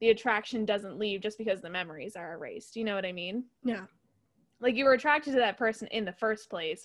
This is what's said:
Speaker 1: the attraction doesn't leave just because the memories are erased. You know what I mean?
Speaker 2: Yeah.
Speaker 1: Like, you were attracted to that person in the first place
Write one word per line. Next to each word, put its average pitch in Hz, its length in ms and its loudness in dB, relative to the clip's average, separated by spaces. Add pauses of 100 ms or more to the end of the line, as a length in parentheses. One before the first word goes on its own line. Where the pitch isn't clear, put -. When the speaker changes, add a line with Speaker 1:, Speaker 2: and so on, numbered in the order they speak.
Speaker 1:
the 226 100 6
attraction 220 540 2
doesn't 202 340 -2
leave 202 220 -2
just 214 180 -4
because 196 220 0
the 170 100 -12
memories 175 460 -6
are 170 180 -8
erased. 120 400 -12
You 226 80 -4
know 208 140 0
what 190 100 -2
I 180 60 -4
mean? 185 320 -6 (180)
Speaker 2:
Yeah. 220 220 -2 (760)
Speaker 1:
Like, 240 160 2
you 262 100 2
were 262 100 8
attracted 294 400 2
to 262 40 6
that 220 200 2
person 220 340 0
in 220 120 0
the 185 80 -4
first 220 380 -2
place 165 340 -4